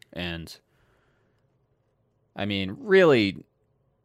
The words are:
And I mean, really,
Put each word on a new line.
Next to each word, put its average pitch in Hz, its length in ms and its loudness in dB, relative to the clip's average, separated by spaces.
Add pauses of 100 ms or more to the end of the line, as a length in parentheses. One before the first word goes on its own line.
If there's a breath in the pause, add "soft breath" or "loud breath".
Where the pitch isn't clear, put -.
(140)
And 85 460 -14 (1800)
I - 120 -10
mean, 98 340 -6
really, 156 640 2 (600)